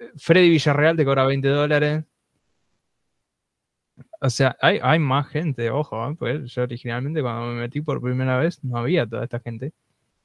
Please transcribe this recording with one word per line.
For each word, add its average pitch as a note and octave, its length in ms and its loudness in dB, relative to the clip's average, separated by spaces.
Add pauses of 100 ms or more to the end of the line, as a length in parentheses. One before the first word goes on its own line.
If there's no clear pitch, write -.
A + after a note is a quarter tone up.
(180)
Freddy F3 320 6
Villarreal D3+ 460 4
te D#3 100 2
cobra C3+ 200 4
veinte C3+ 240 2
dólares. D3 540 2 (2250)
O C3 100 -2
sea, C3 320 0
hay, F3+ 200 2
hay D3 180 2
más C#3 280 0
gente, C#3 440 -4
ojo, B2 380 -4
¿eh? D#3 80 -8
Pues B2+ 340 -6
yo B2 120 -4
originalmente B2 580 -6
cuando A#2+ 260 -4
me A#2+ 140 -6
metí B2 200 -6
por C#3 200 -4
primera B2+ 360 0
vez E3 260 -2
no B2 140 -4
había B2+ 300 0
toda A2+ 160 -6
esta A#2 160 -6
gente. A#2+ 340 -10 (520)